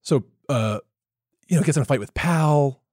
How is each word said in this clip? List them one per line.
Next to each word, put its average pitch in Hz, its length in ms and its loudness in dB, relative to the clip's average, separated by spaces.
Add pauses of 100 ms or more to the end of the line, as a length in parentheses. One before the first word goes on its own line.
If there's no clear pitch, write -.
So, 139 220 -2 (260)
uh, 110 300 -2 (680)
you 180 80 0
know, 143 60 2
gets 156 160 0
in 135 40 0
a - 40 -2
fight 131 120 0
with 101 140 -10
Powell. 151 720 0 (100)